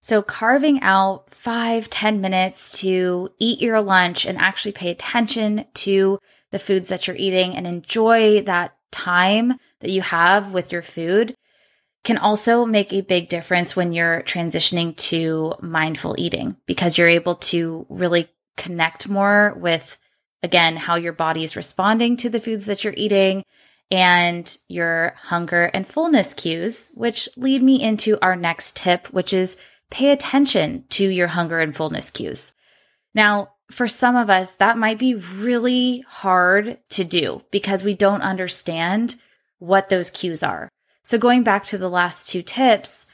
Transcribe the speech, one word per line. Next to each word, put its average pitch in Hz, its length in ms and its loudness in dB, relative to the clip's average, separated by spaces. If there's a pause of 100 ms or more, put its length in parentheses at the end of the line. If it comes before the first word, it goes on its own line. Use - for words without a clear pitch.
So 214 200 2
carving 269 600 2
out 190 520 2
five, 233 560 -4
ten 214 300 -2
minutes 190 600 -2
to 185 580 -2
eat 233 220 -2
your 226 200 2
lunch 185 440 2
and 185 140 -6
actually 190 340 -2
pay 180 180 -6
attention 214 840 -2
to 196 440 0 (320)
the 202 80 -6
foods 190 300 -2
that 185 180 -6
you're 185 100 -8
eating 185 400 0
and 180 100 -8
enjoy 214 760 4
that 175 320 -4 (160)
time 202 640 2 (260)
that - 100 -4
you 190 100 0
have 185 520 2
with 180 200 -4
your 175 100 -6
food 196 520 -2 (680)
can 226 140 0
also 233 460 2
make 214 280 0
a 190 100 -2
big 180 260 -2
difference 175 480 -2
when 175 160 0
you're 165 300 0
transitioning 170 720 -2
to 160 640 -2
mindful 160 580 -4
eating, - 380 -4 (100)
because 175 300 0
you're 170 120 6
able 170 260 2
to 165 540 -4
really 175 400 0 (280)
connect 170 520 -6
more 202 500 2
with, 170 400 -4 (440)
again, 170 340 2
how 170 180 -2
your 170 180 -4
body 160 320 -2
is - 120 -8
responding 220 600 0
to 240 140 -4
the 226 100 -4
foods 214 260 -6
that 202 180 -6
you're 269 120 -4
eating 196 480 2 (460)
and 175 680 2 (120)
your 170 500 -2
hunger 175 560 0
and 190 120 -4
fullness 302 480 2
cues, 170 600 -4
which 226 420 -4
lead 262 260 2
me 262 200 6
into 214 400 2
our 185 140 2
next 170 400 -4
tip, 180 320 0
which - 240 -2
is 185 240 0 (340)
pay 277 200 2
attention 269 800 0
to 196 180 0
your 180 200 2
hunger 165 300 -2
and 156 160 -2
fullness 156 360 -4
cues. - 420 -4 (600)
Now, 208 380 2 (180)
for 240 180 -4
some 247 280 2
of 226 140 2
us, 185 220 4
that 226 260 2
might 220 200 0
be 254 160 2
really 240 920 -2
hard 190 720 2 (120)
to 190 140 -2
do 165 460 -4
because 196 340 -2
we 202 100 0
don't 196 280 2
understand 185 920 -4 (420)
what 190 300 2
those 180 220 0
cues 165 320 -6
are. - 260 -6 (340)
So - 160 -2
going 240 240 4
back 208 240 2
to 202 120 -6
the 185 100 -4
last 175 400 -2
two 180 140 -4
tips, - 720 0